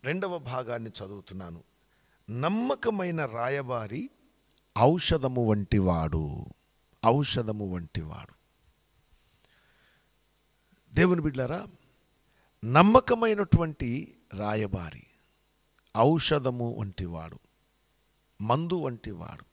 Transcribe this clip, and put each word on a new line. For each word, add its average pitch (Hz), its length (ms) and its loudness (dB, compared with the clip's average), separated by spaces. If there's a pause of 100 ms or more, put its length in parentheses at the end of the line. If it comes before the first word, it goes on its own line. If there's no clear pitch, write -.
రెండవ 180 340 -4
భాగాన్ని 120 520 -8
చదువుతున్నాను. 95 720 -14 (640)
"నమ్మకమైన 185 960 -2
రాయబారి 123 840 -4 (720)
ఔషధము 131 680 2
వంటివాడు, 82 1000 2 (600)
ఔషధము 110 680 2
వంటివాడు." 80 600 -10 (2500)
దేవుని 170 280 4
బిడ్డలారా, 143 460 -4 (1000)
నమ్మకమైనటువంటి 180 1500 4 (140)
రాయబారి 98 760 -4 (920)
ఔషధము 127 800 2
వంటివాడు, 85 600 -8 (1000)
మందు 147 320 0
వంటివాడు. 110 800 -8